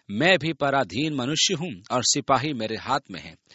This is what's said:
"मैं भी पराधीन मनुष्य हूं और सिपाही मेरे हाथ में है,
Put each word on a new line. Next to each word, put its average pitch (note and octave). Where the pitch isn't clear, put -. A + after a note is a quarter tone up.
"मैं D#3
भी D#3+
पराधीन C#3
मनुष्य D3
हूं C#3+
और B2
सिपाही C#3
मेरे A2
हाथ B2+
में E2
है, D#2+